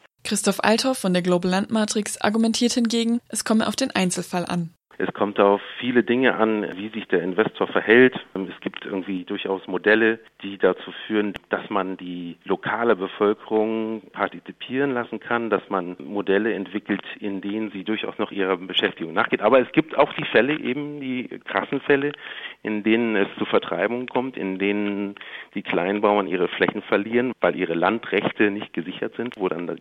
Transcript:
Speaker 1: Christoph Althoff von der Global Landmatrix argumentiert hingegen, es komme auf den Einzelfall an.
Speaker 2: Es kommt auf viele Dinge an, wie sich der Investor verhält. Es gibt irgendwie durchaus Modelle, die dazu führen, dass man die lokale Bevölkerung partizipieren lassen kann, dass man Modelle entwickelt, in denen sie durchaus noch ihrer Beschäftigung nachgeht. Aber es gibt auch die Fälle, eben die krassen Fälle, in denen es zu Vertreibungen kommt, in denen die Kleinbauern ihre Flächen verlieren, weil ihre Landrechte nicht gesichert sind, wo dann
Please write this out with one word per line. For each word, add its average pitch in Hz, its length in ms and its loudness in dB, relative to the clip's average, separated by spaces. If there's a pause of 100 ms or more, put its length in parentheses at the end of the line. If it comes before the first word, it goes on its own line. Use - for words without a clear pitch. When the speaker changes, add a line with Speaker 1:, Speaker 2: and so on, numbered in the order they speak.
(240)
Speaker 1:
Christoph 202 400 -2
Althoff 233 340 4
von 185 160 0
der 180 100 2
Global 180 260 2
Landmatrix 208 720 -2
argumentiert 226 520 2
hingegen, 233 460 0 (100)
es - 160 -6
komme 220 220 2
auf 214 80 -2
den 262 160 -2
Einzelfall 180 540 -2
an. 170 260 -4 (260)
Speaker 2:
Es - 160 -2
kommt 104 280 0
auf 101 180 6 (220)
viele 120 220 4
Dinge 120 320 4
an, 107 300 2 (120)
wie 101 100 -8
sich 107 220 -8
der 90 120 4
Investor 92 460 0
verhält. 120 480 6 (180)
Es 92 280 -8
gibt - 240 -10
irgendwie 92 400 -6
durchaus 98 420 -4
Modelle, 110 520 4 (220)
die 101 160 -10
dazu - 360 2 (120)
führen, 104 280 0 (160)
dass 98 200 -4
man 95 280 -2
die 87 480 -10
lokale 107 500 0
Bevölkerung 110 1080 -2 (100)
partizipieren 123 800 -6
lassen 117 260 -6
kann, 120 300 -2
dass 101 180 0
man 90 320 -4
Modelle 101 540 0
entwickelt, 98 500 -4 (160)
in 98 220 -6
denen 104 300 -6
sie 95 120 -10
durchaus 107 360 -4
noch 107 120 -4
ihrer 95 240 0
Beschäftigung 90 560 -2
nachgeht. 104 300 0
Aber 117 180 6
es 123 140 2
gibt - 240 0
auch 143 160 4
die 151 180 -6
Fälle, 131 260 4
eben 147 440 -6
die 127 260 -6 (160)
krassen - 380 -2
Fälle, 143 320 2 (500)
in 107 200 -2
denen 110 340 4
es 98 100 4 (100)
zu - 60 -4
Vertreibungen 110 640 0
kommt, 127 300 -4
in 95 220 -4
denen 101 560 -2 (400)
die 101 60 -4
Kleinbauern 101 640 2
ihre 87 220 0
Flächen 98 360 -2
verlieren, 113 580 0
weil 82 160 2
ihre 82 160 0
Landrechte 101 760 2
nicht 101 220 -6
gesichert - 460 -8
sind, 117 200 -6
wo 95 120 0
dann 82 320 -4